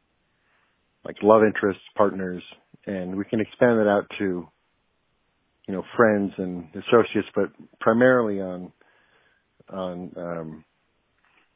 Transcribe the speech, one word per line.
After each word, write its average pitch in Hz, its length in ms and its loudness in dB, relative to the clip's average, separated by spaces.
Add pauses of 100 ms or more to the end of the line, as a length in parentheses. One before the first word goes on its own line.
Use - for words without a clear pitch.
(1080)
like, - 160 -14
love 107 200 6
interests, 101 400 0 (140)
partners, 92 460 -2 (440)
and 95 300 -8
we 98 80 -4
can 113 160 -2
expand 117 380 2
that 107 100 2
out 101 160 2 (140)
to, 90 280 -4 (1200)
you 98 80 -8
know, 92 80 -6 (140)
friends 104 400 2
and 90 340 -8
associates, 104 640 0
but 98 120 0 (340)
primarily 117 600 2
on, 92 300 -10 (1000)
on, 90 480 -10
um, 82 460 -10 (920)